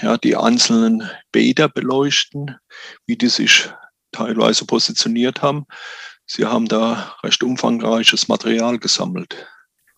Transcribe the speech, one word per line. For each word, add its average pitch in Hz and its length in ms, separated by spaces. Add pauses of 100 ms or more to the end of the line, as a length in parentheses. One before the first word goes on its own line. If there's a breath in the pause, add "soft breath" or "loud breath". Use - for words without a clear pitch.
ja 113 140
die 117 180
einzelnen 113 680 (280 loud breath)
Bäder 127 380
beleuchten, 135 880 (500 loud breath)
wie 120 100
die - 120
sich - 400 (440 loud breath)
teilweise 113 520
positioniert 117 760
haben. 143 240 (600 loud breath)
Sie 113 200
haben 113 220
da 110 540
recht - 200
umfangreiches 117 880
Material 117 500
gesammelt. 92 680 (520 loud breath)